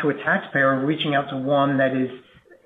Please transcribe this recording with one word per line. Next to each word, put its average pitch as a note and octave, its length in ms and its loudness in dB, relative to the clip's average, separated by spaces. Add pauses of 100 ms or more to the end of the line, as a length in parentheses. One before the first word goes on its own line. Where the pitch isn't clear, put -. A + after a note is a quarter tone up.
to D3 80 2
a C3+ 120 -2
taxpayer, C#3 540 0
we're C3 80 -2
reaching D3+ 300 -2
out C#3 160 -2
to C3+ 80 -6
one C#3 400 2
that C3 180 2
is B2+ 140 0 (560)